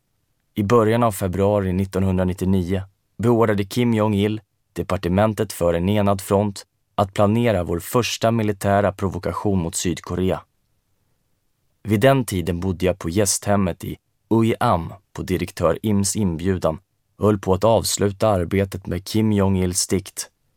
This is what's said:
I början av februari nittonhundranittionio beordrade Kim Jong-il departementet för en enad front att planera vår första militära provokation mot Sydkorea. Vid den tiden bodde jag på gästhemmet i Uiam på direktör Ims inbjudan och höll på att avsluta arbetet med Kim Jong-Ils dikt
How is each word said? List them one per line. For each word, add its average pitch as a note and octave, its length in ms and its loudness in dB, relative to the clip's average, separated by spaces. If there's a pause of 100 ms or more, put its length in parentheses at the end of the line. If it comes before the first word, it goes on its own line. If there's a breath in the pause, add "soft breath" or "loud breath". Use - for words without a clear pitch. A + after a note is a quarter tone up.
(540)
I G#2+ 80 -2
början A2+ 400 4
av A2+ 100 2
februari G2 600 0
nittonhundranittionio F#2 1080 0 (340)
beordrade A2 480 2
Kim A#2+ 300 0
Jong-il G#2+ 460 0 (320)
departementet F#2+ 800 0
för E2+ 220 0
en F2 140 0
enad G2+ 320 0
front G2+ 460 -2 (280)
att G2+ 200 -2
planera G#2+ 500 2
vår E2+ 140 -4
första A#2 520 -2
militära G2+ 640 0
provokation F#2 680 -2
mot E2 160 -2
Sydkorea. F2 680 -4 (1400)
Vid G#2 180 0
den C3+ 240 4
tiden F2 360 -4
bodde F2+ 260 -2
jag F2 120 0
på F#2 100 -6
gästhemmet G2 760 0
i - 120 -10 (320)
Uiam A2+ 640 0 (200)
på - 100 -10
direktör F2 600 -2
Ims G2+ 340 0
inbjudan E2+ 640 -2 (380)
och F#2 100 0
höll G#2+ 120 4
på F#2+ 160 0
att F#2+ 100 0
avsluta G2+ 640 2
arbetet F#2+ 580 -2
med F2 180 -6
Kim A2 280 0
Jong-Ils F#2+ 580 0
dikt - 400 -4 (260)